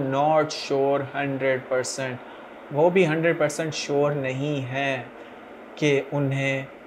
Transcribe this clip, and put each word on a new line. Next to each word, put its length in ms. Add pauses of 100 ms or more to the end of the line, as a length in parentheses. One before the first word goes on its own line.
(140)
not 420
sure 440 (140)
hundred 460
परसेंट।" 580 (540)
वो 180
भी 140
hundred 340
percent 340
sure 420
नहीं 480
है 440 (720)
कि 220 (140)
उन्हें 520 (200)